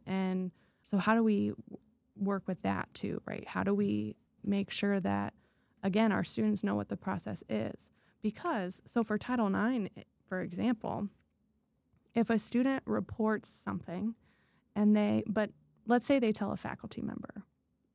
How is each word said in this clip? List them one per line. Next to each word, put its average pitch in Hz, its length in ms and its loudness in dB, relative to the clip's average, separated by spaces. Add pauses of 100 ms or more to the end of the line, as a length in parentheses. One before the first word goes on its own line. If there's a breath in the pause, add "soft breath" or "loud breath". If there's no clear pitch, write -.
And 185 440 -2 (320)
so - 140 -2
how 190 160 4
do 226 100 4
we 208 260 2
w-, - 280 -12 (380)
work 196 320 -2
with 185 160 -4
that 196 320 -2
too, - 300 -4
right? - 220 -8
How 185 160 -2
do 196 120 2
we 208 400 0 (280)
make 202 280 0
sure 202 280 0
that, 196 360 -2 (480)
again, 208 280 4
our 196 120 2
students 214 400 0
know 202 100 2
what 208 160 -2
the 202 80 -4
process 196 520 -6
is? - 420 -6 (320)
Because, 214 640 -2
so 233 160 0
for 214 160 0
Title 240 300 0
nine, 202 460 2
i-, - 100 -16 (220)
for 185 140 -4
example, 196 680 -2 (1080)
if 233 160 4
a 226 80 4
student 262 460 2
reports 214 640 0
something 190 640 -6 (600)
and 208 200 6
they, 214 320 2
but 208 240 0 (340)
let's 240 220 4
say 277 120 6
they 233 120 2
tell 208 200 -2
a - 60 -4
faculty - 440 -8
member. - 420 -8 (500)